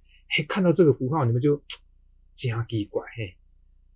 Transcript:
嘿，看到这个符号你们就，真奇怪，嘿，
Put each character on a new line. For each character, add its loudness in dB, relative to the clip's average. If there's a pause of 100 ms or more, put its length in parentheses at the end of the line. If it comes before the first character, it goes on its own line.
(280)
嘿， -2
看 -2
到 4
这 4
个 6
符 -4
号 0
你 2
们 0
就， 2 (800)
真 -4 (160)
奇 -4
怪， -8 (140)
嘿， -12 (600)